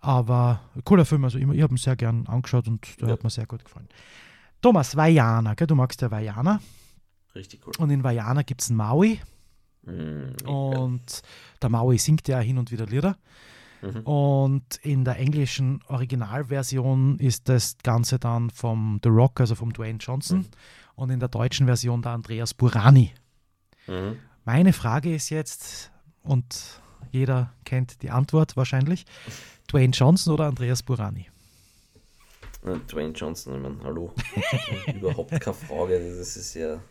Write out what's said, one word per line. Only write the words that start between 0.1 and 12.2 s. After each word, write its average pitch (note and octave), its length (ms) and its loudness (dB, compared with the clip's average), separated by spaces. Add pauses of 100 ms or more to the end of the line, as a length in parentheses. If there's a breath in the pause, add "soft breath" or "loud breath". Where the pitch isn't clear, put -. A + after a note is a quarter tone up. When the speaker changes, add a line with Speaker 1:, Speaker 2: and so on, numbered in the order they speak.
Speaker 1:
cooler F3 200 6
Film, C#3+ 200 2
also B2+ 140 -2
ich, C3 80 0
ich D3 160 2
hab D#3 80 4
ihn B2+ 60 0
sehr B2+ 200 0
gern A#2 300 -2
angeschaut B2 400 -2
und A2+ 200 -6 (140)
der A2+ 80 -2
Speaker 2:
Ja. A#2 40 2
Speaker 1:
hat A2+ 120 -4
mir A2+ 60 -2
sehr A#2 160 -8
gut - 180 -14
gefallen. - 240 -20 (760 loud breath)
Thomas, F3 340 6
Vaiana, A#2 580 6
gell, E3 120 0
du D#3 80 4
magst B2+ 260 2
ja A#2+ 100 -2
Vaiana. A2 500 0 (760 loud breath)
Speaker 2:
Richtig - 320 -18
cool. - 120 -14
Speaker 1:
Und D#3 120 2
in C#3 120 2
Vaiana A#2+ 400 0
gibt's - 280 -6
einen A2+ 80 0
Maui. D3 420 2 (600 soft breath)
Speaker 2:
Mm, C3 500 -10 (100)
geil. - 60 -10
Speaker 1:
Und C3 760 -6 (380 loud breath)
der B2 80 -2
Maui A#2 300 2
singt D3+ 280 0